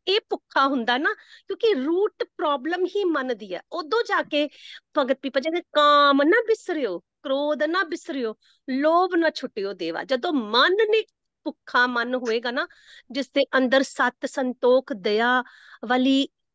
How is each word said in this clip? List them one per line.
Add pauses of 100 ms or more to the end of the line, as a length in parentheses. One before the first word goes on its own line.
ਇਹ
ਭੁੱਖਾ
ਹੁੰਦਾ
ਨਾ, (340)
ਕਿਉਂਕਿ
root
problem
ਹੀ
ਮਨ
ਦੀ
ਹੈ। (120)
ਉਦੋਂ
ਜਾ
ਕੇ (500)
ਭਗਤ
ਪੀਪਾ
ਜੀ
ਕਹਿੰਦੇ, (100)
"ਕਾਮ
ਨਾ
ਬਿਸਰਿਓ,
ਕ੍ਰੋਧ
ਨਾ
ਬਿਸਰਿਓ, (360)
ਲੋਭ
ਨਾ
ਛੁਟਿਓ
ਦੇਵਾ।"
ਜਦੋਂ
ਮਨ
ਨੇ, (400)
ਭੁੱਖਾ
ਮਨ
ਹੋਏਗਾ
ਨਾ, (420)
ਜਿਸ
ਦੇ (120)
ਅੰਦਰ
ਸਤ,
ਸੰਤੋਖ,
ਦਇਆ (400)
ਵਾਲੀ (260)